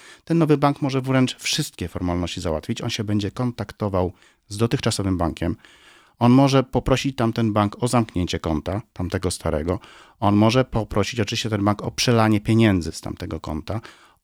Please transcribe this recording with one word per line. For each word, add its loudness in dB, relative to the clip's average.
ten 0
nowy 4
bank 0
może -2
wręcz 2
wszystkie -6
formalności -4
załatwić. -4
On -6
się -4
będzie -2
kontaktował -4
z -12
dotychczasowym 0
bankiem. -2
On 4
może 6
poprosić -2
tamten 0
bank 0
o 0
zamknięcie -2
konta, -4
tamtego -4
starego. -2
On 4
może 4
poprosić -2
oczywiście -4
ten 0
bank 4
o -6
przelanie 2
pieniędzy 4
z -12
tamtego -8
konta. -6